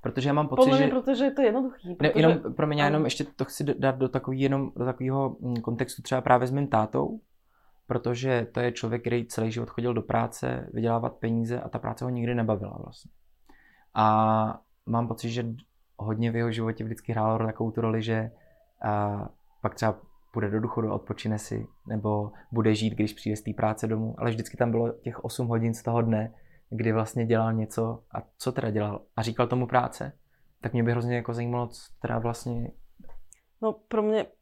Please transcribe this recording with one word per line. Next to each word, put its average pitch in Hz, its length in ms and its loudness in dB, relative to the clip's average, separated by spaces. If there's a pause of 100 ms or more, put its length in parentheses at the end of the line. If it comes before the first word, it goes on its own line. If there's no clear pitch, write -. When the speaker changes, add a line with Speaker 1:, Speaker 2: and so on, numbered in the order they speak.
Speaker 1:
Protože 131 280 -2
já 143 40 4
mám 147 140 2
pocit, - 140 4
Speaker 2:
Podle 262 160 8
mě, 269 100 6
Speaker 1:
že - 60 2
Speaker 2:
protože 254 300 0
je 269 80 4
to 277 100 0
jednoduchý, 247 480 0
Speaker 1:
Ne, 175 60 -6
Speaker 2:
protože 151 200 2
Speaker 1:
jenom, 160 380 4
promiň, 151 240 0
já 143 80 4
Speaker 2:
ano. 147 80 4
Speaker 1:
jenom 151 120 2
ještě - 180 -2
to - 220 -4
chci - 180 -6
d-, 143 100 0
dát 131 240 2
do 127 120 0
takový, 131 320 -2
jenom 139 340 2
do 123 100 -2
takového, 131 540 -2
mm, 123 160 -4
kontextu 117 460 -4
třeba 131 200 -2
právě 123 260 6
s 127 40 -2
mým 139 160 0
tátou, 139 520 2 (680)
protože 120 640 0
to - 80 -4
je 120 120 0
člověk, 117 300 -4
který 120 260 0
celý 113 240 -2
život 117 180 -4
chodil 120 240 -2
do 117 80 0
práce, 123 720 -2
vydělávat 117 400 0
peníze 117 480 -2
a - 80 -10
ta - 100 -6
práce 113 260 -6
ho 127 40 -2
nikdy 120 260 0
nebavila 107 480 0
vlastně. - 280 -18 (840)
A 110 680 4 (260)
mám 117 220 0
pocit, 117 220 -6
že 117 160 -4 (520)
hodně 110 340 0
v 113 40 -4
jeho 117 160 0
životě 113 320 -2
vždycky 117 280 -6
hrálo 110 340 2
takovou 113 260 -2
tu 117 100 -2
roli, 110 200 2
že, 110 300 -2 (500)
a, 104 480 -2 (320)
pak - 140 -2
třeba 107 240 0 (360)
půjde 110 160 0
do 107 80 0
důchodu 110 320 -2
a 104 80 -2
odpočine 107 400 -4
si, 110 280 -6 (200)
nebo 104 440 -2 (200)
bude 110 240 4
žít, 110 180 0
když 107 200 0
přijde 110 220 -2
z 107 60 -10
té 107 140 -6
práce 110 320 0
domů, 110 320 -2
ale 120 160 0
vždycky - 220 -8
tam 120 140 2
bylo 117 200 2
těch - 320 -10
osm 117 240 -4
hodin 117 260 2
z 113 100 -8
toho 117 180 2
dne, 113 320 2 (360)
kdy 113 220 0
vlastně 113 340 0
dělal 113 280 4
něco 113 500 -2 (120)
a - 80 -6 (140)
co - 140 -2
teda 123 200 -2
dělal? 104 300 0 (140)
A 117 60 -2
říkal 117 260 2
tomu 123 200 0
práce? 127 440 0 (500)
Tak 117 120 -4
mě 120 100 2
by 117 80 4
hrozně 120 240 0
jako 120 180 -4
zajímalo, 120 340 -2
co - 140 -16 (200)
teda 120 180 -2
vlastně 117 520 -4 (880)
Speaker 2:
No, 220 120 0 (140)
pro 220 160 0
mě 214 220 2 (160)